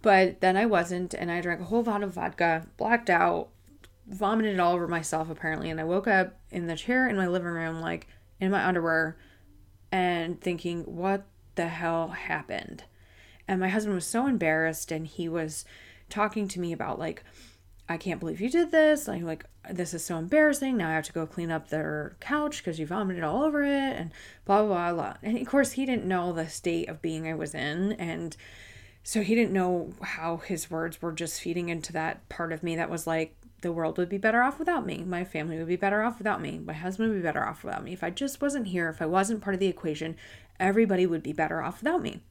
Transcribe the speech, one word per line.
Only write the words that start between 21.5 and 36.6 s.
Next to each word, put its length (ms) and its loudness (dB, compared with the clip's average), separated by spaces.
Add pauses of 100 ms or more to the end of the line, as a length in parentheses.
their 500 -4
couch 440 -2
'cause 140 -4
you 80 -4
vomited 380 -2
all 180 0
over 220 2
it," 320 0
and 160 -6 (340)
blah, 180 6
blah, 280 2
blah, 20 0
blah. 300 -4
And 160 0
of 80 -4
course, 240 4
he 160 -2
didn't 180 0
know 260 0
the 160 -2
state 400 -2
of 140 -10
being 260 -4
I 60 -4
was 220 -6
in. 380 -2
And 440 -6 (640)
so 220 0
he 100 2
didn't 200 4
know 400 2 (100)
how 340 -4
his 320 -6
words 320 -4
were 100 -4
just 300 -6
feeding 280 -2
into 240 -6
that 360 -4
part 240 -4
of 80 -6
me 140 -2
that 160 -2
was 160 -4
like, 280 0 (260)
"The 100 -2
world 260 0
would 120 0
be 100 -2
better 240 4
off 160 0
without 260 0
me. 180 -4
My 200 -2
family 340 -4
would 100 -6
be 80 2
better 280 2
off 160 -2
without 220 0
me. 180 -6
My 140 -8